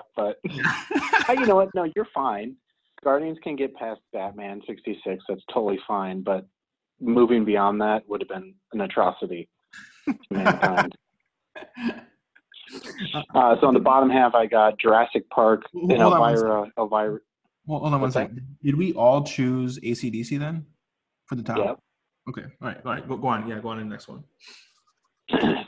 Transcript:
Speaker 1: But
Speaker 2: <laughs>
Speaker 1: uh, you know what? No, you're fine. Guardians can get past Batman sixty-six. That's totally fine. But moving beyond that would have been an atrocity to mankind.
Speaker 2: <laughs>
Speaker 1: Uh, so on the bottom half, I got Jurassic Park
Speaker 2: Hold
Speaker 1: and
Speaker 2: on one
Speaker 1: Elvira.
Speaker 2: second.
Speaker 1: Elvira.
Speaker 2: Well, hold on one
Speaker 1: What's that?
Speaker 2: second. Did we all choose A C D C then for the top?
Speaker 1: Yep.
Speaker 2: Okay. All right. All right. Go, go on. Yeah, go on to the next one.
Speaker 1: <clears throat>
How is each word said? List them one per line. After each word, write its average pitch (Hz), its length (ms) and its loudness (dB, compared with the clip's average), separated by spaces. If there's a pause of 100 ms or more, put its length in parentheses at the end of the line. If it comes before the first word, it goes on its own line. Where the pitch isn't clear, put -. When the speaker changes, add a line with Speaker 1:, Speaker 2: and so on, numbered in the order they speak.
(140)
Speaker 1:
But 104 300 -4
Speaker 2:
<laughs> - 840 -2
Speaker 1:
uh, 240 40 4
you 262 140 0
know 202 100 6
what? 190 180 2
No, 175 220 -2
you're 214 180 -2
fine. 120 400 -4 (480)
Guardians 156 400 0
can 151 140 -8
get 135 180 -4
past 113 260 -10 (120)
Batman 101 540 -10
sixty-six. 95 640 -10
That's 95 140 -8 (100)
totally 101 360 -2
fine. 95 340 -4
But 95 240 -2 (540)
moving 120 440 4
beyond 104 360 0
that 107 280 -2
would 101 120 -4
have 98 80 -10
been 95 260 -12 (180)
an 107 100 -4
atrocity 90 640 -4 (580)
to 277 80 -2 (160)
mankind. 190 640 0 (640)
Speaker 2:
<laughs> - 460 -8 (1300)
Speaker 1:
Uh, 123 260 6
so 147 60 4
on 131 80 6
the 123 60 6
bottom 131 280 6
half, 127 260 4
I 113 120 4
got 107 320 4
Jurassic 113 520 2
Park 110 320 4 (120)
Speaker 2:
Hold 175 180 0
Speaker 1:
and 117 100 4
Speaker 2:
on 110 160 6
one 117 160 4
Speaker 1:
Elvira. 110 260 0
Speaker 2:
second. 104 180 -8
Speaker 1:
Elvira. 107 400 -2 (480)
Speaker 2:
Well, 151 140 -4
hold - 60 -6
on 151 60 0
one 139 100 2
Speaker 1:
What's 127 120 -2
that? 131 160 -2
Speaker 2:
second. 131 320 -16
Did 143 160 0
we 180 160 0
all 135 300 4
choose 127 580 -2
A 120 120 -4
C 120 160 -6
D 110 140 -6
C 143 140 -6
then 156 260 -8 (640)
for - 80 -6
the 117 80 2
top? 113 160 -4
Speaker 1:
Yep. 101 200 -2 (520)
Speaker 2:
Okay. - 120 -10 (200)
All 123 60 -8
right. - 160 -10
All 127 80 -6
right. - 160 -8
Go, 127 80 -8
go 127 120 -4
on. 110 200 -2
Yeah, 110 120 -8
go 113 80 -10
on 110 100 -10
to 110 60 -10
the 107 60 -10
next - 180 -16
one. 131 160 -18 (1040)
Speaker 1:
<clears throat> - 400 0